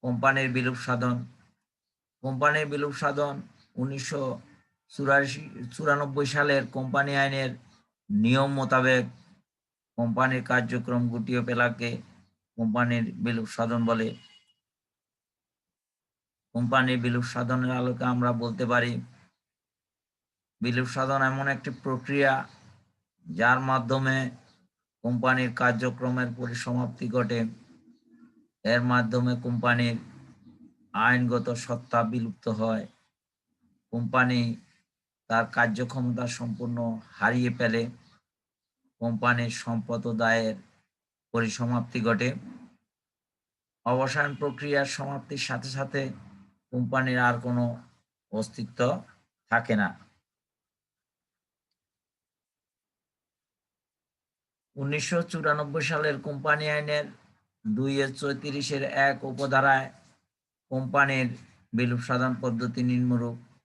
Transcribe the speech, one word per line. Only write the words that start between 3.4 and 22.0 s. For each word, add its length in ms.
উনিশশো 640
চুরাশি, 600
চুরানব্বই 520
সালের 420
কোম্পানি 480
আইনের 400
নিয়ম 440
মোতাবেক 520
কোম্পানির 480
কার্যক্রম 680
গুটিয়ে 360
ফেলাকে 560
কোম্পানির 580
বিলুপ 340
সাধন 380
বলে। 320
কোম্পানির 480
বিলুপ 220
সাধনের 480
আলোকে 320
আমরা 280
বলতে 340
পারি, 360
বিলুপ 260
সাধন 340
এমন 260
একটি 220
প্রক্রিয়া 800